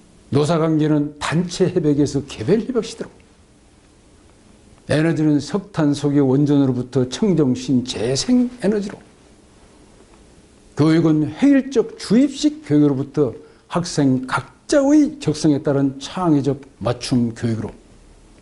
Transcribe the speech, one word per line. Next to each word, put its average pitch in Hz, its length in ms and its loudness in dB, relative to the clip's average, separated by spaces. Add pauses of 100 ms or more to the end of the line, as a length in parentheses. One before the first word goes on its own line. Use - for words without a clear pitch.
(300)
노사관계는 151 880 0
단체 175 500 -2
협약에서 147 580 0
개별 165 360 -2
협약 240 220 -4
시대로, - 260 -14 (1800)
에너지는 151 520 2
석탄, 151 540 -2
석유, 143 320 0
원전으로부터 131 840 2
청정신, 143 760 0
재생 180 640 -2 (140)
에너지로, 202 360 -2 (1800)
교육은 156 520 2
획일적 269 680 2
주입식 285 680 0
교육으로부터 143 680 0 (320)
학생 135 640 -2
각자의 - 880 0
적성에 151 440 0
따른 139 360 0
창의적 143 640 -2 (180)
맞춤 120 560 -2
교육으로, 113 360 -4 (720)